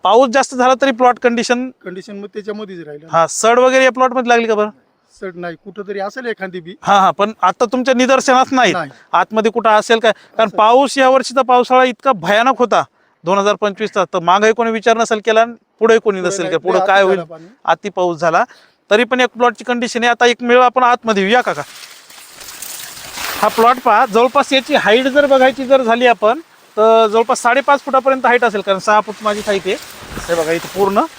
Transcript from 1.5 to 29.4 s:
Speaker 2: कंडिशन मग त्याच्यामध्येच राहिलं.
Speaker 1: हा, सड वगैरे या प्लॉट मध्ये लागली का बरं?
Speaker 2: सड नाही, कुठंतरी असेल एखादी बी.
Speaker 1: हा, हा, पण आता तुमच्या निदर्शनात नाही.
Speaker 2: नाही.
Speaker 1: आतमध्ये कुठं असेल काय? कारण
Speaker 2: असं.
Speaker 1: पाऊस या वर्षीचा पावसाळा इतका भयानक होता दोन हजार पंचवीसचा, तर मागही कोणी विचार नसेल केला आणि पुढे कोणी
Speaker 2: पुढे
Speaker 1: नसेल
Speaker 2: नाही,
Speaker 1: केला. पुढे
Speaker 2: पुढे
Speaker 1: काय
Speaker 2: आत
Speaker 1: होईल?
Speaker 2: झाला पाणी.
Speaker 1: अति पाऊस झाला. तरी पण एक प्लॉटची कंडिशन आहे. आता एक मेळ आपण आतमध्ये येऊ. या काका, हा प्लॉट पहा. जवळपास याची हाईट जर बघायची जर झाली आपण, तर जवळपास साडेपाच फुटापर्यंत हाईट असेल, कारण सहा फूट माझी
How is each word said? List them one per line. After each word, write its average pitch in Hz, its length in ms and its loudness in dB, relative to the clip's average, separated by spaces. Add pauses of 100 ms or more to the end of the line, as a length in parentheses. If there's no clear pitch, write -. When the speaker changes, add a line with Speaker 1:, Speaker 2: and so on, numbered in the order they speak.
Speaker 2:
कंडिशन 190 320 -16
मग 202 100 -14
त्याच्यामध्येच 190 600 -12
राहिलं. 151 260 -18
Speaker 1:
हा, 165 140 2
सड 233 320 0
वगैरे 262 260 4
या 254 80 2
प्लॉट 254 200 0
मध्ये 254 160 -4
लागली 233 180 2
का 220 80 0
बरं? 214 160 -2 (500)
Speaker 2:
सड 190 140 -12
नाही, 175 300 -12
कुठंतरी 196 360 -12
असेल 208 260 -10
एखादी 190 340 -10
बी. 170 220 -18
Speaker 1:
हा, 196 180 2
हा, 190 100 4
पण 208 220 -2 (100)
आता 190 220 0
तुमच्या 254 300 -2
निदर्शनात 254 580 2
नाही. 240 200 2
Speaker 2:
नाही. 156 180 -6 (220)
Speaker 1:
आतमध्ये 214 380 0
कुठं 220 200 0
असेल 214 280 2
काय? 214 140 0
कारण - 360 -4
Speaker 2:
असं. 226 80 -8
Speaker 1:
पाऊस 240 420 2
या 262 100 4
वर्षीचा 262 340 0
पावसाळा 254 420 2
इतका 254 280 -2
भयानक 214 460 0
होता 196 260 2 (400)
दोन 190 140 0
हजार 202 160 0
पंचवीसचा, 202 500 -4
तर 185 140 -6
मागही 196 340 2
कोणी 226 180 -2
विचार 220 260 0
नसेल 226 280 -2
केला 220 160 2
आणि 233 120 0 (260)
पुढे 226 200 4
कोणी 202 200 -2
Speaker 2:
पुढे 180 100 -4
Speaker 1:
नसेल 190 120 -6
Speaker 2:
नाही, 165 100 -4
Speaker 1:
केला. 160 80 -2
पुढे 180 200 -2
Speaker 2:
पुढे 190 80 0
Speaker 1:
काय 196 120 4
Speaker 2:
आत 196 60 4
Speaker 1:
होईल? 190 120 2
Speaker 2:
झाला 165 100 -8
पाणी. 165 200 -20 (180)
Speaker 1:
अति 165 240 -2
पाऊस 180 300 -2
झाला. 170 260 0 (460)
तरी 214 140 4
पण 254 160 -4
एक 247 160 0
प्लॉटची 233 280 -2
कंडिशन 240 380 -4
आहे. 240 80 0
आता 240 160 2
एक 240 140 2
मेळ 247 200 2
आपण 254 220 2
आतमध्ये 233 400 0
येऊ. 190 100 0
या 247 80 2
काका, 156 220 -6 (1800)
हा 214 60 2
प्लॉट 233 360 2
पहा. 233 220 2
जवळपास 240 460 0
याची 269 220 -2
हाईट 220 300 2
जर 285 220 2
बघायची 262 380 2
जर 262 180 2
झाली 240 240 0
आपण, 233 320 2 (380)
तर 226 300 4
जवळपास 226 360 0
साडेपाच 269 380 2
फुटापर्यंत 262 460 -2
हाईट 240 180 2
असेल, 208 160 -2
कारण 196 180 -2
सहा 214 220 2
फूट 208 220 -12
माझी 208 240 -4